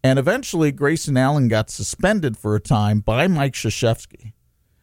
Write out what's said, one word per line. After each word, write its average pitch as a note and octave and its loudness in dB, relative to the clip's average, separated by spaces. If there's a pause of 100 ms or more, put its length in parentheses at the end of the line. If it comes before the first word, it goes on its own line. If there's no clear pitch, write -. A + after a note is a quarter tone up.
and C3 4
eventually D#3+ 0
Grayson C#3+ -2
Allen C3 2
got G#2+ 0
suspended E3 -2
for G#2+ -2
a G#2 0
time B2 2
by A#2 0
Mike C#3+ 0
Krzyzewski. - -4 (500)